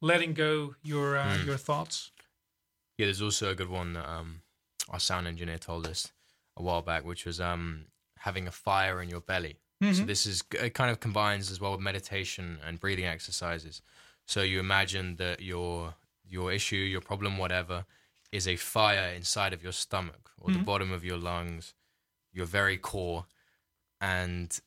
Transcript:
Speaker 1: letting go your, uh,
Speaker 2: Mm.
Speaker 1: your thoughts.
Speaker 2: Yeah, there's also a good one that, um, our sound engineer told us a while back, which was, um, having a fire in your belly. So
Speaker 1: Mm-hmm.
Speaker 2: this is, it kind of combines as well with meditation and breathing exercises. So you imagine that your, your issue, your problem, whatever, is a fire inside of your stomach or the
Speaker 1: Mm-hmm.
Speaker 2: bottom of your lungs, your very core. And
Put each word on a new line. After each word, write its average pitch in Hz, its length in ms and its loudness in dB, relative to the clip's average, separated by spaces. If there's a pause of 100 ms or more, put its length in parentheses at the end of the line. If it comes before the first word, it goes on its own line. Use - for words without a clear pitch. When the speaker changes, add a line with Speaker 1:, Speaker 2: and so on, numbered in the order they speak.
Speaker 1:
letting 165 340 6
go 151 480 2
your, 143 340 2
uh, 139 80 2 (140)
Speaker 2:
Mm. 147 80 0
Speaker 1:
your 139 100 0
thoughts. - 540 -4 (880)
Speaker 2:
Yeah, 107 80 4
there's 98 160 0
also 104 280 2
a 95 40 0
good 90 160 -4
one 87 240 -4
that, 80 140 -6
um, 82 340 -8 (480)
our 101 100 -4
sound 90 260 0
engineer 85 320 -6
told 82 280 -6
us - 260 -6 (440)
a - 60 -8
while 87 200 2
back, 82 220 -2
which 87 220 -8
was, 85 140 -4
um, 85 460 -2 (320)
having 95 280 -4
a 87 60 -8
fire 95 500 2
in 87 60 -6
your 87 120 -6
belly. 85 380 -4 (240)
So 202 60 8
Speaker 1:
Mm-hmm. 143 180 6
Speaker 2:
this 104 200 2
is, 95 260 -2
it 120 220 0
kind 123 160 4
of 113 100 0
combines 101 500 2
as 92 100 -6
well 98 120 0
with 95 80 -2
meditation 95 840 -4
and 82 160 -6
breathing 95 260 0
exercises. 82 760 -6 (440)
So - 160 2
you 95 180 2
imagine 95 560 2
that 90 260 -2
your, 87 520 -4 (320)
your 90 260 -2
issue, 104 240 0
your 95 260 0
problem, 101 340 -2
whatever, 90 480 -2 (480)
is 92 160 0
a 90 80 4
fire 101 580 4
inside 92 380 0
of 82 100 -6
your 90 100 -6
stomach - 580 -4 (100)
or - 100 0
the - 80 4
Speaker 1:
Mm-hmm. 95 60 0
Speaker 2:
bottom 98 280 2
of 87 120 -4
your 90 140 -4
lungs, 85 560 -4 (580)
your 90 140 -4
very 95 320 6
core. 87 480 -2 (720)
And 90 680 0